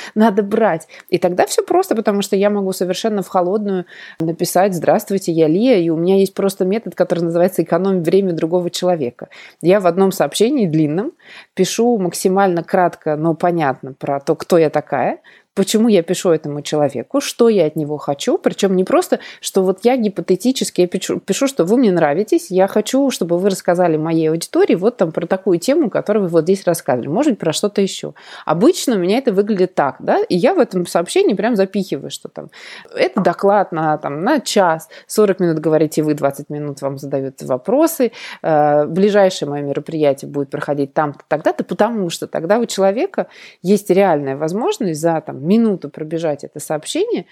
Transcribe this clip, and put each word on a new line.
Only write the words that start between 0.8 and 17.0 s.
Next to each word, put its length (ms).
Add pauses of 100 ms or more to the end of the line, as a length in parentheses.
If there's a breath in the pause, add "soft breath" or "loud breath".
И 80
тогда 280
всё 180
просто, 320
потому 260
что 140
я 140
могу 220
совершенно 500
в 60
холодную 580 (340 loud breath)
написать: 540
«Здравствуйте, 580
я 160
Лия», 300
и 120
у 80
меня 200
есть 160
просто 320
метод, 300
который 260
называется 400
«экономить 440
время 280
другого 360
человека». 580 (340 loud breath)
Я 180
в 80
одном 240
сообщении 560
длинном 440 (420 loud breath)
пишу 440
максимально 640
кратко, 540
но 160
понятно 600
про 260
то, 160
кто 220
я 120
такая, 500 (360 soft breath)
почему 320
я 160
пишу 260
этому 320
человеку, 600